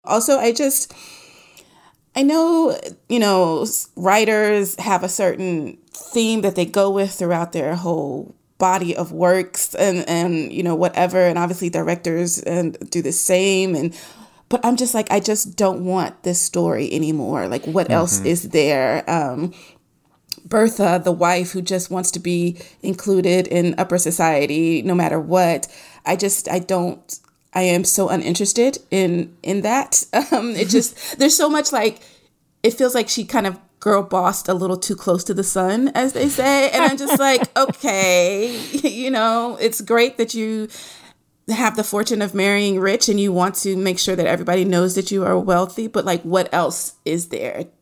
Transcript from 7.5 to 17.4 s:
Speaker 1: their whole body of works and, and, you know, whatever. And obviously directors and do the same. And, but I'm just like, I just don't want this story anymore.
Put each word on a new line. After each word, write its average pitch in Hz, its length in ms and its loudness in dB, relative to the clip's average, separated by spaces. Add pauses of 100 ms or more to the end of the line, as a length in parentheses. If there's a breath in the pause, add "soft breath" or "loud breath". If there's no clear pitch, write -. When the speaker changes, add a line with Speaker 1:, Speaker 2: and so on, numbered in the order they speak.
Speaker 1:
their 156 220 -4
whole 160 600 -6 (240)
body 185 380 0
of 170 160 -6
works 180 600 0
and, 180 340 0
and, 170 440 -2
you - 100 -4
know, 170 140 0
whatever. 180 500 0
And 170 120 0
obviously 175 300 -2
directors 170 720 -2
and 175 400 -2 (120)
do 170 120 -2
the 143 100 -4
same. 190 600 2
And, 156 240 -4 (500 loud breath)
but 240 160 0
I'm 240 120 2
just 247 180 -2
like, - 160 -2
I 202 100 2
just 214 360 -4
don't 190 280 0
want 180 380 -4
this 180 180 -2
story 170 520 -2
anymore. 147 560 -2